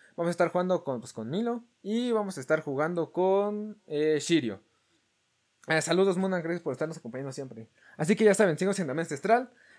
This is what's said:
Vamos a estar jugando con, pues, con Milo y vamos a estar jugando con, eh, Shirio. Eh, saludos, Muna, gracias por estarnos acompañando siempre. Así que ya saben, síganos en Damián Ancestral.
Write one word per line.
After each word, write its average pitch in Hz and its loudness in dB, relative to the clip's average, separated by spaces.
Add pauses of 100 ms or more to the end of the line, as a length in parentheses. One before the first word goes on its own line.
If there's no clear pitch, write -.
(180)
Vamos 170 0
a - 2
estar 170 2
jugando 180 0
con, 127 -4
pues, - -14
con 110 -10
Milo 233 -4 (200)
y 233 -2
vamos 208 -2
a 135 -8
estar 156 2
jugando 156 -2
con, 202 0 (100)
eh, 151 2
Shirio. 135 0 (1080)
Eh, 156 2
saludos, 180 2
Muna, 185 0
gracias 170 -4
por 147 -4
estarnos 156 -6
acompañando 131 -10
siempre. 127 -12 (280)
Así 156 2
que 220 2
ya 202 8
saben, 190 4
síganos 190 0
en 165 -2
Damián 151 -4
Ancestral. 226 0 (280)